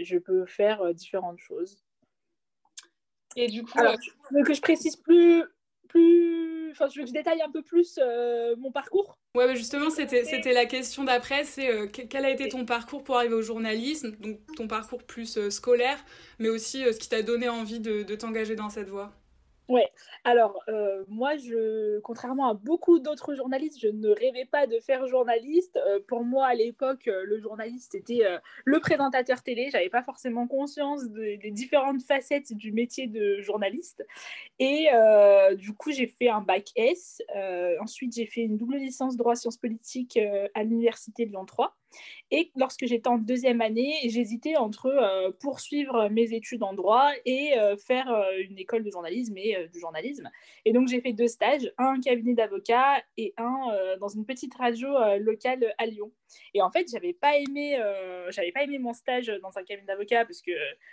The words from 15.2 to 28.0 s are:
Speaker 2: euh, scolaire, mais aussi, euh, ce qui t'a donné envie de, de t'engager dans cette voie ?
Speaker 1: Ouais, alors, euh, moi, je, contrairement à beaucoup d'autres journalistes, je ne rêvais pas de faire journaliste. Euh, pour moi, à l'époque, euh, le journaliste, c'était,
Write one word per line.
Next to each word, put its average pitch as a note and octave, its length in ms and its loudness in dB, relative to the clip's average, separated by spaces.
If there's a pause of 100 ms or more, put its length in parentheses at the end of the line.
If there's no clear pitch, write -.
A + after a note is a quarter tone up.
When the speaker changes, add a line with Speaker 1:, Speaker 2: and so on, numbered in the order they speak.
Speaker 2:
euh, G3+ 140 -2
scolaire, B3 520 2 (360)
mais A3 100 -2
aussi, A3+ 340 -4
euh, A#3+ 100 2
ce A3 60 -6
qui - 120 -10
t'a A3 100 0
donné A#3 300 -2
envie A3+ 300 -6
de, G#3+ 240 -4
de G3+ 100 -8
t'engager A3 420 -6
dans G#3+ 140 -8
cette G3+ 180 -10
voie ? G3+ 240 -10 (560)
Speaker 1:
Ouais, B3 220 4 (320)
alors, A3+ 460 4
euh, G3+ 400 -2
moi, B3+ 280 -4
je, A3 680 -2
contrairement B3 460 -4
à G#3+ 60 0
beaucoup D4+ 460 4
d'autres D4 340 -6
journalistes, C4+ 460 -4
je A3 80 0
ne G#3+ 220 0
rêvais B3 340 0
pas C#4+ 240 0
de A3+ 100 -2
faire C4 300 -2
journaliste. B3+ 680 0 (120)
Euh, G3+ 180 2
pour A#3+ 160 -4
moi, C4 240 0
à B3 80 4
l'époque, A#3+ 540 -2
euh, F#3+ 160 -2
le G#3+ 160 -4
journaliste, A3 500 -12
c'était, A3+ 340 0